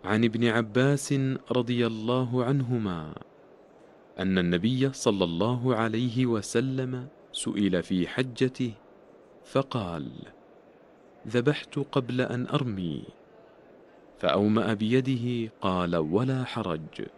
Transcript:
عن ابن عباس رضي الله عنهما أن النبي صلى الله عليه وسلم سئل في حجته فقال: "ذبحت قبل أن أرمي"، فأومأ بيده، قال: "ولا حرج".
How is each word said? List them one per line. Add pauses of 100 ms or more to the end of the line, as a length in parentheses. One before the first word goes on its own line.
عن
ابن
عباس (360)
رضي
الله
عنهما (1040)
أن
النبي
صلى
الله
عليه
وسلم (240)
سئل
في
حجته (720)
فقال: (1160)
"ذبحت
قبل
أن
أرمي"، (1160)
فأومأ
بيده،
قال:
"ولا
حرج". (120)